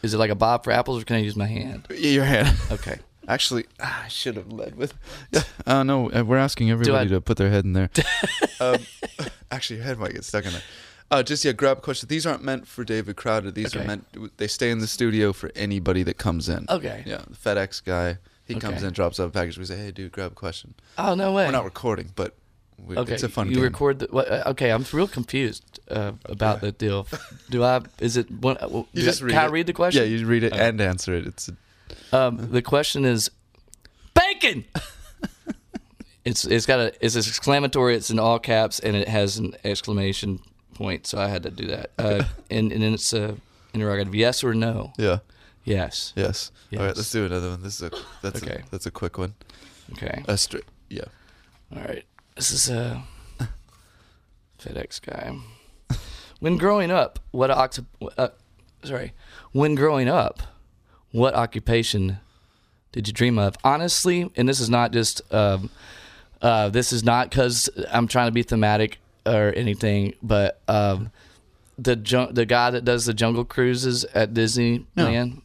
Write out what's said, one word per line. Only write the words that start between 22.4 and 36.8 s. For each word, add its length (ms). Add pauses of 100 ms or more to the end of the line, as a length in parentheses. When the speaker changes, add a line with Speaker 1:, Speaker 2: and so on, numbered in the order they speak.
Speaker 2:
we, 140
Speaker 1:
Okay. 160
Speaker 2:
it's 80
a 80
fun 180
Speaker 1:
You 80
Speaker 2:
game. 80
Speaker 1:
record 360
the, 100
what, 200
uh, 180
okay, 220
I'm 220
real 160
confused, 720 (100)
uh, 220 (140)
about 320
Speaker 2:
Okay. 80
Speaker 1:
the 60
deal. 340 (420)
Do 160
I, 160 (180)
is 200
it 120
one, 280
uh, 100
Speaker 2:
You 160 (100)
Speaker 1:
do 80
Speaker 2:
just 200
Speaker 1:
I, 20
Speaker 2:
read 80
Speaker 1:
can 100
I 40
Speaker 2:
it. 60
Speaker 1:
read 160
the 40
question? 300
Speaker 2:
Yeah, 60
you 180
read 180
it 80
Speaker 1:
Okay. 160
Speaker 2:
and 120
answer 340
it. 120
It's 220
a 80 (600)
Speaker 1:
Um, 360
the 100
question 440
is, 240 (840)
"Bacon!" 560
Speaker 2:
<laughs> 40 (1500)
Speaker 1:
It's, 220
it's 220
got 140